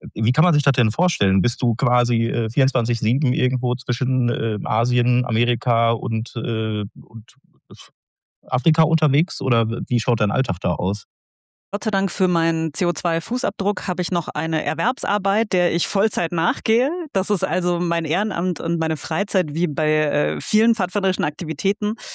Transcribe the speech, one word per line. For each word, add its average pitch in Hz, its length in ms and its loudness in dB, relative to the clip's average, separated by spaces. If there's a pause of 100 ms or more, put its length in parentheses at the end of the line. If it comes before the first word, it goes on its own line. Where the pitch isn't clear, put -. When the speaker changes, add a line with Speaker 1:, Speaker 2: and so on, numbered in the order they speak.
(140)
Speaker 1:
wie 113 200 0
kann 156 100 4
man 175 100 4
sich 147 100 2
das 131 100 4
denn 110 180 2
vorstellen? 98 500 2
Bist 117 200 -2
du 117 140 2
quasi, 120 500 2
äh, 113 240 -2
vierundzwanzig 123 500 2
sieben 123 320 2
irgendwo 127 440 0
zwischen, 127 520 0
äh, 110 380 -2
Asien, 123 580 2
Amerika 117 680 0
und, 113 440 -4
äh, 110 480 -2 (180)
und - 360 -16 (1080)
Afrika 156 380 2
unterwegs 156 560 2
oder 117 260 2 (220)
wie 120 140 0
schaut 117 180 0
dein 107 120 2
Alltag 123 280 -2
da 87 140 0
aus? 98 320 -4 (680)
Speaker 2:
Gott 202 120 -6
sei 220 60 0
Dank 196 200 0
für 185 160 0
meinen 165 460 0
C 185 120 -2
O 175 60 2
zwei 165 300 -2
Fußabdruck - 680 -4
habe 180 140 -2
ich 175 100 -4
noch 175 160 -2
eine 160 380 -2
Erwerbsarbeit, 202 880 -2
der 180 200 2
ich 175 140 -2
Vollzeit 196 460 0
nachgehe. 226 580 0 (220)
Das 185 160 -2
ist 202 160 0
also 175 340 0
mein 170 240 0
Ehrenamt 180 560 -2
und 170 180 -2
meine 160 200 0
Freizeit, 170 560 -2
wie 165 140 0
bei, 151 220 0
äh, 151 520 0
vielen 220 340 2
pfadfinderischen 190 480 -2
Aktivitäten, 175 680 -2 (220)